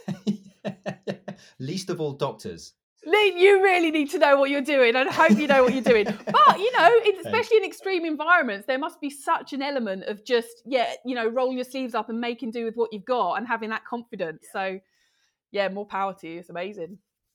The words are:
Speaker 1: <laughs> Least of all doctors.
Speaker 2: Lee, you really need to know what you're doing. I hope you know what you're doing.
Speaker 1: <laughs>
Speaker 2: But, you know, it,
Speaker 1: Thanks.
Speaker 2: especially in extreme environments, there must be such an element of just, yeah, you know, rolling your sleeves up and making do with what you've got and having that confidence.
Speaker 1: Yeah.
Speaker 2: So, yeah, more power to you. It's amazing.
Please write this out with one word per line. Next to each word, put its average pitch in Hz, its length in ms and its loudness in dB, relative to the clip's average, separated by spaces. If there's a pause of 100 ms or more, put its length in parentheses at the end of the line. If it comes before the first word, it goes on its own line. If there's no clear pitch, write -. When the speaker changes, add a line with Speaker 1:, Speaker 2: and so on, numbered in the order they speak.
Speaker 1:
<laughs> - 1500 -10
Least 170 300 -8
of 156 120 -6
all 147 100 -4
doctors. 127 600 -10 (320)
Speaker 2:
Lee, 370 340 0
you 392 220 6
really 359 300 2
need 294 200 -2
to 370 60 -4
know 285 200 6
what 277 120 2
you're 285 120 0
doing. 254 340 2
I 262 160 0
hope 320 260 6
you 302 100 -2
know 269 160 6
what 247 100 4
you're 262 100 -2
doing. 220 220 4
Speaker 1:
<laughs> 214 200 -6
Speaker 2:
But, 539 340 6
you 453 120 0
know, 370 180 6
it, 440 260 4
Speaker 1:
Thanks. 359 100 -12
Speaker 2:
especially 453 320 2
in 381 80 2
extreme 359 400 -6
environments, 302 600 0
there 262 120 0
must 330 200 -8
be 285 100 -8
such - 440 -4
an 269 80 -6
element 233 420 -4
of 208 220 -8
just, 233 400 -2
yeah, 226 280 0 (120)
you 254 100 -4
know, 226 120 -2
rolling 254 300 -2
your 254 80 -6
sleeves 254 280 -8
up 220 160 -4
and 226 100 -6
making 240 320 -6
do 233 140 -6
with 226 100 -8
what 226 160 -2
you've 202 140 -12
got 220 300 0
and 233 120 -6
having 220 220 -4
that 226 160 -8
confidence. 190 580 -10
Speaker 1:
Yeah. - 100 -20
Speaker 2:
So, 190 260 -6 (720)
yeah, 196 180 -2
more 202 160 -8
power 196 300 -6
to 165 120 -16
you. 165 120 -12
It's 180 100 -20
amazing. 180 500 -10 (360)